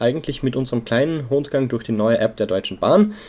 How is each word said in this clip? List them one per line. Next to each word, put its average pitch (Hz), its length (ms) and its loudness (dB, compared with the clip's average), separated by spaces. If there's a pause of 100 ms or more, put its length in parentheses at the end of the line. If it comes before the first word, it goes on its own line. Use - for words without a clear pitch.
eigentlich 131 420 -2
mit 131 140 0
unserem 127 280 -2
kleinen 143 460 0
Rundgang 139 380 0
durch 120 160 -4
die 117 80 -4
neue 110 260 2
App - 200 0
der 104 80 0
Deutschen 95 320 -4
Bahn, 208 340 4 (160)